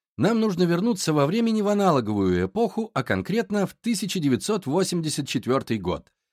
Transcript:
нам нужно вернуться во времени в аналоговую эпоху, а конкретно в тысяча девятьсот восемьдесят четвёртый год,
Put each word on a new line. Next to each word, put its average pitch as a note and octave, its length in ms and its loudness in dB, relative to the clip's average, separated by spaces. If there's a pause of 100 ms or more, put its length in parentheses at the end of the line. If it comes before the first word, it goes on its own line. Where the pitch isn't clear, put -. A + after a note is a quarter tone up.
(160)
нам G#3+ 240 2
нужно G3+ 220 0
вернуться F3+ 500 0
во D3 140 4
времени A3 380 0
в G3 60 0
аналоговую G#2+ 760 2
эпоху, G#3+ 480 -2
а C3+ 80 -2
конкретно F#3+ 640 -2
в - 80 -10
тысяча G3+ 460 -4
девятьсот D3 480 0
восемьдесят D#3 600 -2
четвёртый A#2+ 520 -2
год, F2 340 -6 (180)